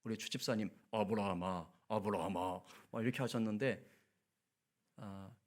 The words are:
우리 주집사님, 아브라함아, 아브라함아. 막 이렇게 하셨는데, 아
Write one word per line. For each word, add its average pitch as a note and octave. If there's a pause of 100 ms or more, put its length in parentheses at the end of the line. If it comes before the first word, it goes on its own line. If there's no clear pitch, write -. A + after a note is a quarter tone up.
우리 A2
주집사님, G#2+ (220)
아브라함아, F#2+ (200)
아브라함아. F#2 (300)
막 A#2
이렇게 B2
하셨는데, A2+ (1120)
아 G2 (180)